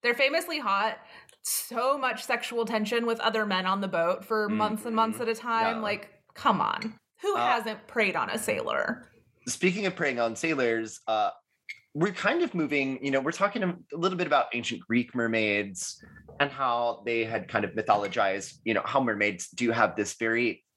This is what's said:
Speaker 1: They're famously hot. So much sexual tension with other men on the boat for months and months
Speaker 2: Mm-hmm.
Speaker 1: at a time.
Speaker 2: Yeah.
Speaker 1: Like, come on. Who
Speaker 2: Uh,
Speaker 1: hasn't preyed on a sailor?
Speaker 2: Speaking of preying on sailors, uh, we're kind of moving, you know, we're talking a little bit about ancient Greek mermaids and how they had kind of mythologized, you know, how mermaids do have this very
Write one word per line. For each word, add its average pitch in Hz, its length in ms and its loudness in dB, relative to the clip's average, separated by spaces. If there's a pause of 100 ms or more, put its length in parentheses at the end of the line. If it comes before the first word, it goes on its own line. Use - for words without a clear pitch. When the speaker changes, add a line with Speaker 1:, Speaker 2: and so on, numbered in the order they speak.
Speaker 1:
They're 240 120 2
famously 294 440 2
hot. 214 400 0 (460)
So 247 520 0
much 254 280 -2
sexual 233 400 -2
tension 226 420 0
with 226 140 0
other 220 260 0
men 185 200 0
on 196 140 2
the 196 60 -2
boat 180 380 0
for 214 240 0
months 214 380 0
and 226 100 -2
months 220 240 2
Speaker 2:
Mm-hmm. 226 100 -2
Speaker 1:
at 220 60 0
a - 40 -12
time. 226 360 0
Speaker 2:
Yeah. 220 60 -6
Speaker 1:
Like, 208 280 -6 (240)
come 196 260 2
on. - 340 -2 (280)
Who 392 140 0
Speaker 2:
Uh, 240 100 2
Speaker 1:
hasn't 226 400 0
preyed 208 300 2
on 123 140 0
a 220 80 -2
sailor? - 680 -2 (400)
Speaker 2:
Speaking 190 400 0
of 180 80 -2
preying 135 240 -2
on 117 160 2
sailors, 117 720 0
uh, 107 240 2 (640)
we're 180 180 2
kind 311 300 0
of 330 140 -2
moving, 139 480 0
you 139 80 0
know, 135 80 4
we're 135 100 -2
talking 202 320 0
a 180 140 0 (160)
little 175 260 0
bit 175 80 0
about 143 260 4
ancient 120 280 -6
Greek 120 340 0
mermaids 107 880 0 (380)
and 143 100 0
how 120 560 0
they 117 180 2
had 110 220 -4
kind 104 180 -2
of 95 80 -4
mythologized, 101 840 0 (100)
you 113 100 2
know, 98 100 2
how - 160 2
mermaids 104 500 0
do 120 200 0
have 113 240 2
this 104 240 -2
very 113 460 0 (120)